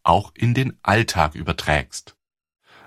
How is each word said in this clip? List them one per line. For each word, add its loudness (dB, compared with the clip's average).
auch 2
in 0
den -2
Alltag 0
überträgst. -4